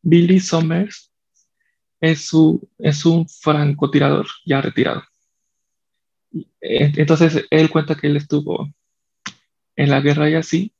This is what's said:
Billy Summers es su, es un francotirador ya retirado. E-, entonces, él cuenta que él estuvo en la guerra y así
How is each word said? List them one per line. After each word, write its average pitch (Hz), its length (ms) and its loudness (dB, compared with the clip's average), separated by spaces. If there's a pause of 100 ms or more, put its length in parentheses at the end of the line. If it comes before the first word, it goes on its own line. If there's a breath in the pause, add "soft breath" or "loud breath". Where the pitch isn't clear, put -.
Billy 175 380 4
Summers 170 720 -4 (880)
es 160 280 -2
su, 160 500 2
es 147 280 -2
un 165 220 2
francotirador 143 1000 0 (180)
ya 135 160 0
retirado. - 420 -2 (1600)
E-, - 340 0
entonces, 160 540 2
él 156 200 2
cuenta 156 260 -2
que 147 120 -6
él 147 100 0
estuvo 147 540 -6 (1040)
en 143 140 0
la 139 120 0
guerra 147 280 0
y 156 60 0
así 165 440 -4